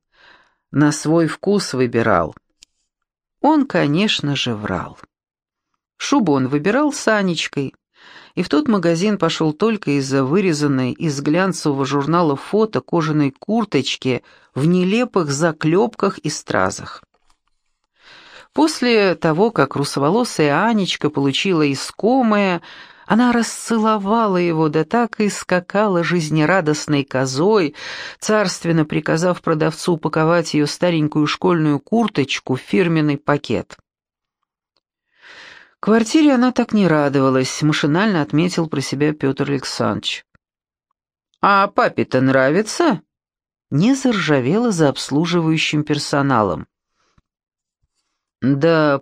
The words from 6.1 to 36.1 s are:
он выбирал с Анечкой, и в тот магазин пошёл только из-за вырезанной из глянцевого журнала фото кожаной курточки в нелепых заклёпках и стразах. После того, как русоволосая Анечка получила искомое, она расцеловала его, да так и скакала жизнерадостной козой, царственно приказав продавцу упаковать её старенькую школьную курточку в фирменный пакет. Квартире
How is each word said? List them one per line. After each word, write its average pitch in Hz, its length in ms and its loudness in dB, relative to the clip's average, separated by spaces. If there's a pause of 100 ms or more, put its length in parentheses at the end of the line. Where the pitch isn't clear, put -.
он 127 160 2
выбирал 202 440 0
с - 160 -4
Анечкой, 185 680 -2 (600)
и 180 80 -4
в 180 60 -6
тот 302 200 0
магазин 190 500 0
пошёл 160 340 0
только 202 400 -2
из-за 135 320 0
вырезанной 147 680 0
из 143 280 -4
глянцевого 151 640 -2
журнала 143 520 0
фото 214 440 -2
кожаной 151 520 -2
курточки 143 920 -2 (320)
в 135 120 0
нелепых 180 640 0
заклёпках 170 880 0
и - 100 -8
стразах. - 760 -4 (1500)
После 233 600 2
того, 170 360 2
как - 260 0
русоволосая 151 920 0
Анечка 208 420 -2
получила 147 640 0
искомое, 202 920 0 (460)
она 240 260 2
расцеловала 220 1040 0
его, 165 320 0
да 156 160 0
так 233 360 -2
и 208 80 2
скакала 185 760 0
жизнерадостной 151 1000 0
козой, 143 720 0 (440)
царственно 175 640 0
приказав 160 560 -2
продавцу 160 540 -2
упаковать 160 600 0
её 147 120 2
старенькую 151 600 0
школьную 156 540 0
курточку 156 760 -2
в 127 40 -10
фирменный 160 560 0
пакет. 143 600 -4 (2000)
Квартире 233 540 4